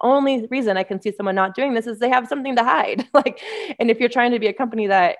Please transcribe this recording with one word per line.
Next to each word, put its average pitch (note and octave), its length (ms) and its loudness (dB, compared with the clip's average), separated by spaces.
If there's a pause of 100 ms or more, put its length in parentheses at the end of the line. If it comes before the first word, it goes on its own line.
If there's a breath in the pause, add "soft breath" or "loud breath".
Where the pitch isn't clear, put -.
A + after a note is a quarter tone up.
only C4+ 440 2
reason A#3+ 300 0
I F#3+ 80 -2
can F#3+ 180 -8
see G#3+ 80 -4
someone G3+ 240 -4
not F#3+ 220 0
doing C4+ 180 -2
this A3+ 140 -4
is G#3+ 100 -8
they A#3+ 100 0
have B3+ 200 2
something C4+ 260 -4
to A#3 80 2
hide." B3+ 480 0
<laughs> - 40 0
Like, C#4 260 2 (400 loud breath)
and A#3+ 100 2
if A3+ 80 2
you're A#3+ 100 2
trying A#3+ 220 2
to A#3+ 80 0
be A3 80 -2
a G3+ 60 0
company A3 340 -4
that F#3+ 340 4